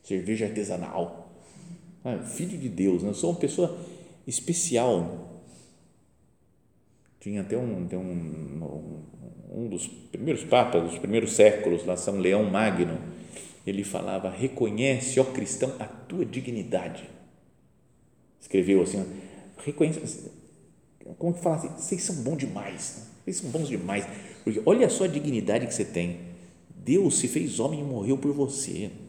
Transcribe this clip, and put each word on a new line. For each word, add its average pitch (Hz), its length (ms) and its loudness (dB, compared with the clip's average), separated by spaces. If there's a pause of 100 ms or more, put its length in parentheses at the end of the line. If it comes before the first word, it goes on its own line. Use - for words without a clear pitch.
Cerveja 104 440 -2
artesanal. 95 840 -4 (720)
Ah, 120 140 -4
filho 180 400 -6
de 131 100 -6
Deus, 92 340 4
né? 101 80 0
Eu 101 40 -2
sou 165 160 0
uma 170 80 -2
pessoa - 400 0 (480)
especial, 120 760 2
né? - 340 -6 (1900)
Tinha 104 160 -4
até 101 160 -2
um, 107 300 -2
tem 90 120 -4
um, 80 640 -6
um, 78 1000 -10
um 120 40 -4
dos 98 200 -6
primeiros - 580 -4
papas, 113 460 6
dos - 80 -8
primeiros 113 340 0
séculos, 101 540 8
lá, 90 100 0
São 98 220 -2
Leão 95 260 6
Magno, 92 540 2 (680)
ele 101 160 -2
falava: 95 460 -4
"Reconhece, 120 920 2
ó 135 60 8
cristão, 131 540 -2
a 110 80 -6
tua - 400 -6
dignidade." 104 840 -4 (1300)
Escreveu 95 440 4
assim, 98 180 0
ó, - 640 -12
reconhece, - 680 -2 (880)
como 175 140 0
que 175 80 -4
fala 165 160 2
assim? - 120 -6
"Vocês - 340 -6
são 180 140 -4
bons 135 200 -2
demais, 101 640 -6
né? - 80 -16 (180)
Vocês 92 140 -6
são 156 100 -8
bons 147 200 -2
demais, 101 380 -4 (380)
porque 107 220 0
olha 220 240 6
só - 140 0
a 185 40 2
dignidade 123 580 0
que - 60 -6
você 98 140 -2
tem. 87 320 -2 (580)
Deus 147 400 4
se 123 100 2
fez 139 320 -2
homem 147 220 0
e 143 40 -4
morreu 127 340 0
por 143 160 2
você 127 560 -2 (180)